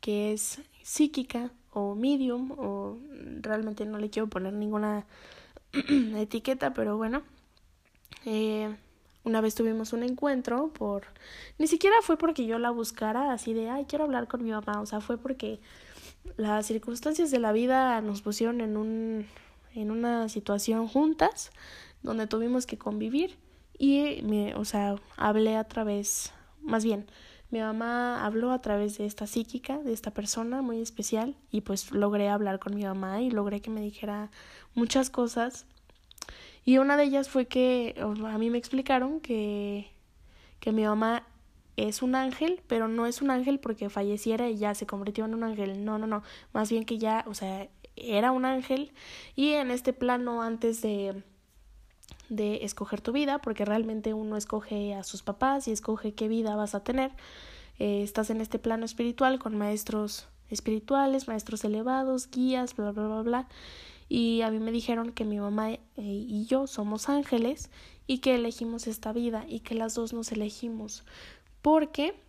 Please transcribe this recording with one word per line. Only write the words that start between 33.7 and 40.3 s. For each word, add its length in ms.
dijera 500
muchas 360
cosas. 560
Y 140
una 180
de 100
ellas 220
fue 200
que, 560
o, 220
a 120
mí 120
me 80
explicaron 600
que, 720